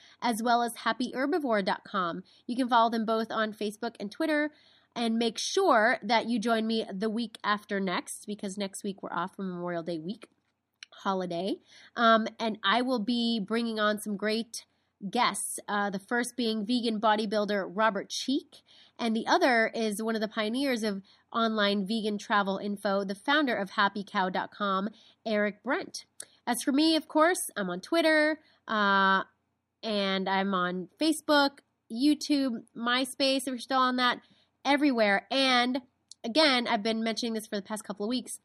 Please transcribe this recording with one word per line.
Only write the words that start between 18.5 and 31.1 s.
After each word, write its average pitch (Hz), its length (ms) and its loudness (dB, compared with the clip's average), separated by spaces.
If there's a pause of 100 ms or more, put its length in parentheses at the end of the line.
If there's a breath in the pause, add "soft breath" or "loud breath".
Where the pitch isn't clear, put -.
and 226 160 -2
the 226 120 -4
other 254 460 4
is 220 300 -4
one 226 100 -2
of 214 80 -2
the 214 60 -2
pioneers 226 560 -2
of 202 180 -2 (300 soft breath)
online 208 560 0
vegan 214 300 -2
travel 202 400 0
info, 202 480 -2
the 196 100 -6
founder 277 400 2
of 196 140 -4
happy 202 340 0
cow 190 260 -2
dot 185 220 -4
com, 196 380 -2 (360 loud breath)
Eric 208 380 -2
Brent. 311 400 -6 (420 loud breath)
As 240 160 -2
for 277 120 0
me, 311 240 4
of 302 100 -4
course, 330 480 2
I'm 190 140 -4
on 180 100 -6
Twitter, 311 600 2 (280 soft breath)
uh, 196 560 4 (580)
and 196 460 -2
I'm 196 260 0
on 180 360 -2 (100)
Facebook, 294 600 2 (300)